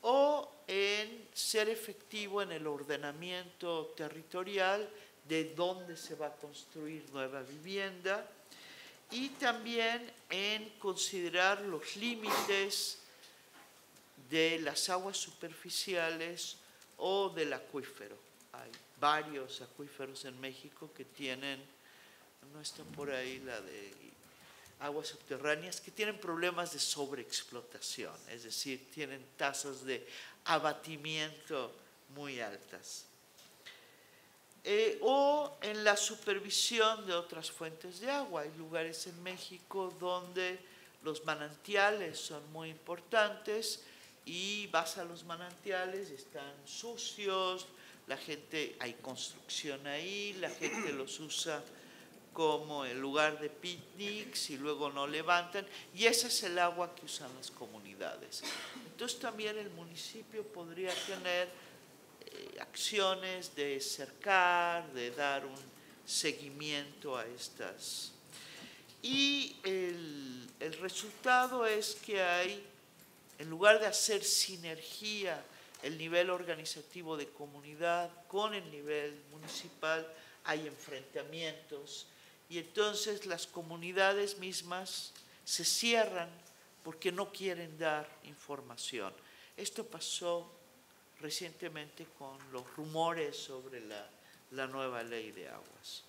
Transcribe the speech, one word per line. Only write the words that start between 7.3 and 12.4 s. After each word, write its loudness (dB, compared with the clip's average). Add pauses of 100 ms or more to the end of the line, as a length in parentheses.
vivienda, -2 (840)
y -2
también 2 (220)
en 0
considerar 4
los -4
límites 2 (1300)